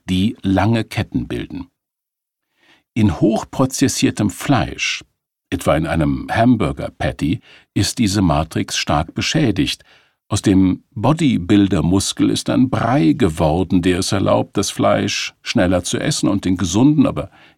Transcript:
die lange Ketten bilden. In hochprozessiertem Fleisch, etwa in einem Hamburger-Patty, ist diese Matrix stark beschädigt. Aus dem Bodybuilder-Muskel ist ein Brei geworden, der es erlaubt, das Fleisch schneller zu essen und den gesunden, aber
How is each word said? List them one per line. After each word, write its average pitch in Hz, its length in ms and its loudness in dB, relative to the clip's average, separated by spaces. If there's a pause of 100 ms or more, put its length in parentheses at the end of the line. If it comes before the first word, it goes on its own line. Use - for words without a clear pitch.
die 92 380 0
lange 101 420 0
Ketten - 420 -6
bilden. - 420 -10 (1300)
In 104 260 0
hochprozessiertem - 1080 0
Fleisch, - 720 -2 (460)
etwa - 280 0
in 78 100 -2
einem 73 440 -2
Hamburger-Patty, 95 1120 0 (320)
ist - 260 -2
diese 104 220 0
Matrix 80 560 0
stark 80 380 -2
beschädigt. - 680 -2 (460)
Aus 104 140 -2
dem 95 400 4 (120)
Bodybuilder-Muskel 101 1400 2
ist - 200 -4
ein 127 180 2
Brei 131 440 2
geworden, 85 680 0
der 92 200 2
es - 100 -4
erlaubt, 104 460 0
das - 140 -2
Fleisch 104 680 -2
schneller 98 440 0
zu - 140 -6
essen - 300 -2
und 98 160 -2
den 92 120 0
gesunden, 117 500 2
aber - 240 -6 (280)